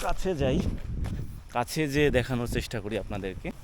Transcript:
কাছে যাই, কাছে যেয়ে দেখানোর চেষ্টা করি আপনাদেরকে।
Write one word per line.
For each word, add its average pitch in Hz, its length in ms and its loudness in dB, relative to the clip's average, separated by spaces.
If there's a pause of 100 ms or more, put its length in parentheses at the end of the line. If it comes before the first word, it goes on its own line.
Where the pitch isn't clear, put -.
কাছে 185 340 0
যাই, 139 240 2 (960)
কাছে 143 340 0
যেয়ে 143 220 6
দেখানোর 120 380 2
চেষ্টা 117 320 0
করি 104 180 -2
আপনাদেরকে। 95 540 -4 (120)